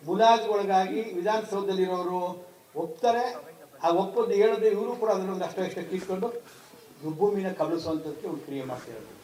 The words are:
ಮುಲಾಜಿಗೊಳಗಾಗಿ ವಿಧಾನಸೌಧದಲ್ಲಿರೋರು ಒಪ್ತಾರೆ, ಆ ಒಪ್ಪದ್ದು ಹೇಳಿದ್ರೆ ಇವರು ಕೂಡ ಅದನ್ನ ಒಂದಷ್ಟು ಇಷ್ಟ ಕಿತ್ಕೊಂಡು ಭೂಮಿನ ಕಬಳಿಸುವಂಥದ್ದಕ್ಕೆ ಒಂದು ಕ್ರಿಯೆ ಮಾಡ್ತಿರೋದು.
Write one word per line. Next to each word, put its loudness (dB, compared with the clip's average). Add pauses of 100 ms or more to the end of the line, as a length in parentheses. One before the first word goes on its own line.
ಮುಲಾಜಿಗೊಳಗಾಗಿ 4 (160)
ವಿಧಾನಸೌಧದಲ್ಲಿರೋರು 0 (600)
ಒಪ್ತಾರೆ, 0 (600)
ಆ 6 (140)
ಒಪ್ಪದ್ದು 0 (100)
ಹೇಳಿದ್ರೆ 4
ಇವರು -2
ಕೂಡ 0
ಅದನ್ನ -2
ಒಂದಷ್ಟು -4
ಇಷ್ಟ -8 (120)
ಕಿತ್ಕೊಂಡು -4 (880)
ಭೂಮಿನ 2
ಕಬಳಿಸುವಂಥದ್ದಕ್ಕೆ -2
ಒಂದು -10
ಕ್ರಿಯೆ -8
ಮಾಡ್ತಿರೋದು. -12 (120)